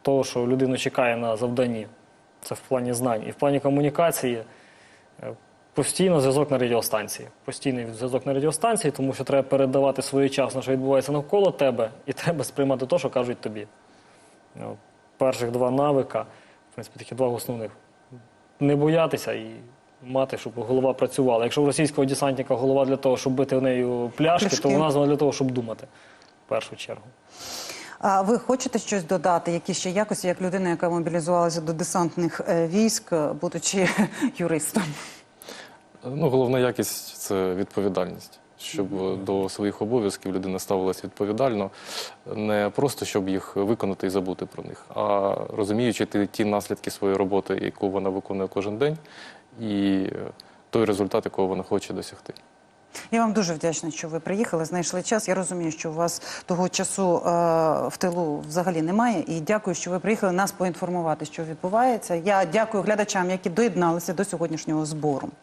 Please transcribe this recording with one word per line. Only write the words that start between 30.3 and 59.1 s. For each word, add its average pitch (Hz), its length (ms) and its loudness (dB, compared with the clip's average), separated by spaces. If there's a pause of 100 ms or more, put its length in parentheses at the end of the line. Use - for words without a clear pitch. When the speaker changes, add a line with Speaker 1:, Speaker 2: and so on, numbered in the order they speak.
Speaker 2:
людина, 185 280 0
яка 170 200 2
мобілізувалася 170 720 2
до 160 120 -2
десантних, 170 760 0
е, 170 180 4
військ, 214 460 2
е, 151 160 2 (120)
будучи 175 480 0 (220)
<laughs> - 260 -2
юристом? 165 460 0 (1200)
Speaker 3:
Ну, 143 240 0
головна 127 300 4
якість — - 580 -2
це 95 380 0
відповідальність. 92 840 -2 (200)
Щоб, - 280 -4 (160)
е, 95 120 0
до 98 340 -2
своїх 104 320 -4
обов'язків 107 520 -2
людина 92 260 -4
ставилась 92 440 0
відповідально, 104 680 -2 (640)
не 104 400 0
просто, 131 300 0
щоб 95 240 -2
їх 95 260 -4
виконати 98 520 0
і - 20 0
забути 92 360 -2
про - 180 -14
них, - 220 -14 (100)
а 101 400 2 (220)
розуміючи 107 480 0
ті, 101 260 0
ті 110 140 -2
наслідки 104 460 -2
своєї 98 260 0
роботи, 95 440 0
яку 98 280 -2
вона 95 200 0
виконує 95 380 -4
кожен 101 300 -4
день, 147 200 0 (640)
і, 98 500 2
е, - 0 - (580)
той 113 160 4
результат, 101 400 2
якого 95 220 0
вона 92 160 -2
хоче - 300 -2
досягти. - 400 -10 (760)
Speaker 2:
Я 226 100 2
вам 214 120 2
дуже 175 200 2
вдячна, 160 380 -2
що 165 160 -10
ви 160 120 -6
приїхали, 196 460 -2
знайшли 175 360 -2
час. 214 260 0
Я 185 80 2
розумію, 175 360 -2
що 160 180 -6
у 156 40 -6
вас 165 280 -2 (240)
того 180 240 0
часу, 185 480 0
е, - 20 2 (680)
в - 100 -6
тилу 170 500 -2
взагалі 165 340 0
немає. 202 460 2